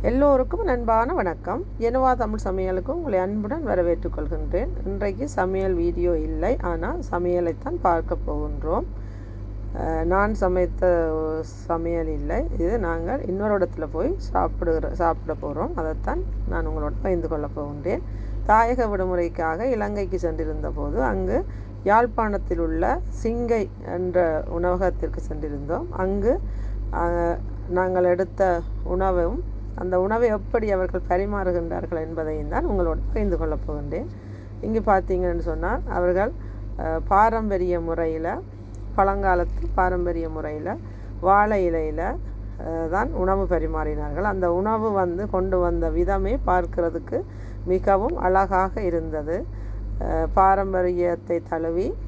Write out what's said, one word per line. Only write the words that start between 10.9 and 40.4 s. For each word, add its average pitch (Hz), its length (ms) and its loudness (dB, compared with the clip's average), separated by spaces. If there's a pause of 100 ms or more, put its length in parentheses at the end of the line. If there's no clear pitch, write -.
சமையல் 165 640 -4
இல்லை, 156 400 -2 (120)
இது 190 200 2
நாங்கள் 175 480 -2
இன்னொரு 208 320 0
இடத்துல 170 340 4
போய் 226 260 0
சாப்பிடுகிற-, 165 760 0
சாப்பிட 165 420 0
போகிறோம். 147 420 -4
அதைத்தான் 165 460 -2 (260)
நான் 165 200 -2
உங்களோட 151 240 -2 (100)
பகிர்ந்து 175 260 0
கொள்ள 147 280 -2
போகின்றேன். 147 480 -4 (420)
தாயக 233 400 4
விடுமுறைக்காக 175 720 0
இலங்கைக்கு 208 580 0
சென்றிருந்த 156 520 -2
போது, 151 320 -2
அங்கு 208 420 0 (400)
யாழ்ப்பாணத்தில் 208 720 2
உள்ள 170 420 2 (220)
சிங்கை 233 460 0 (180)
என்ற 175 640 2
உணவகத்திற்கு 175 760 0
சென்றிருந்தோம். 151 640 -4
அங்கு, 202 500 2 (520)
அஹ், 170 460 2 (300)
நாங்கள் 185 360 2
எடுத்த 180 580 2 (220)
உணவும் 185 680 0 (240)
அந்த 180 220 2
உணவை 220 280 2
எப்படி 214 420 0
அவர்கள் 185 380 0
பரிமாறுகின்றார்கள் 175 920 0
என்பதையும் 156 480 -4
தான் 202 160 0
உங்களோடு 170 360 2 (120)
பகிர்ந்து 202 240 2
கொள்ளப் 156 300 -2
போகின்றேன். 151 400 -4 (540)
இங்கு 220 260 0
பார்த்தீங்கன்னு 180 520 2
சொன்னால், 170 500 -2
அவர்கள், 180 440 2 (460)
அஹ், 160 300 -2
பாரம்பரிய 196 720 4
முறையில், 165 500 -2 (640)
பழங்காலத்து 196 800 2
பாரம்பரிய 175 540 0
முறையில் 156 420 -6 (500)